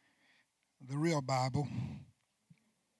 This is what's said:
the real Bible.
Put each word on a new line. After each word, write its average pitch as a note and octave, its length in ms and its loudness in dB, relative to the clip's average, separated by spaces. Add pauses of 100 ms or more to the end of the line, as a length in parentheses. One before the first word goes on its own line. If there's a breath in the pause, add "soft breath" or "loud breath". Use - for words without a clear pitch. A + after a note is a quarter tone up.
(880)
the C3+ 80 -4
real D#3 240 4
Bible. C3 480 2 (1300 loud breath)